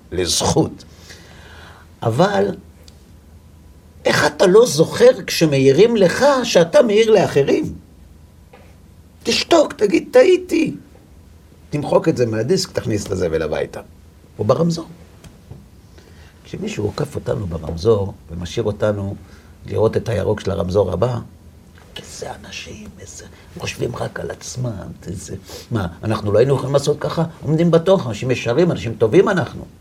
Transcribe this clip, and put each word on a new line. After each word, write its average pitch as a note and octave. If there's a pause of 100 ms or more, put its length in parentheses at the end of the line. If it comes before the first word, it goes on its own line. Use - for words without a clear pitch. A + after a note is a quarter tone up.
(120)
לזכות. - (1160)
אבל F#3+ (1500)
איך -
אתה -
לא G#3+
זוכר G#3
כשמעירים D3+
לך F#3+ (200)
שאתה F#3+
מעיר A3
לאחרים? C#3 (1500)
תשתוק, C#4+
תגיד, -
"טעיתי." D#4 (960)
תמחוק -
את C3+
זה A#2+
מהדיסק, A2+
תכניס G#2+
את -
הזבל E2+
הביתה. D2 (580)
או G#2+
ברמזור. E3 (1600)
כשמישהו -
עוקף -
אותנו A#2+
ברמזור E2+ (160)
ומשאיר F2
אותנו G2+ (520)
לראות G2+
את G#2
הירוק G#2
של -
הרמזור F#2
הבא, A#2+ (800)
איזה -
אנשים, - (120)
איזה, -
הם -
חושבים -
רק -
על -
עצמם, A2+ (180)
איזה... - (340)
מה, G#2 (160)
אנחנו G#2
לא G#2
היינו C3+
יכולים C3
לעשות C#3+
ככה? D#3+ (180)
עומדים D#3+
בתור, E3
אנשים A#2+
ישרים, B2+
אנשים A2+
טובים C#3
אנחנו. F3 (160)